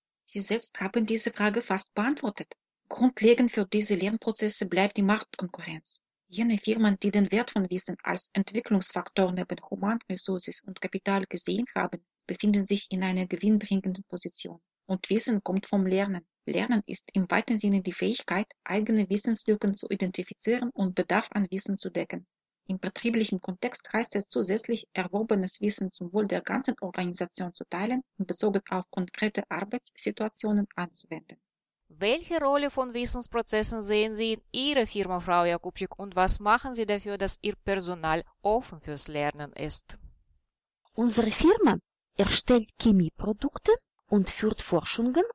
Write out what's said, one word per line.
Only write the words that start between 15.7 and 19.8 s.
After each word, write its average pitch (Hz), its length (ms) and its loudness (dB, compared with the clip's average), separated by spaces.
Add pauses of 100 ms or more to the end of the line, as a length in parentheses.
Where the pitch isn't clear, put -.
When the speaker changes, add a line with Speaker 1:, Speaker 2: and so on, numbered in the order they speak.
Speaker 1:
Lernen. 190 400 0 (200)
Lernen 214 420 0
ist - 260 -4
im 190 180 0
weiten 220 260 2
Sinne 202 240 2
die 180 120 -4
Fähigkeit, 202 540 -2 (180)
eigene 214 440 0
Wissenslücken 208 640 2
zu - 160 -4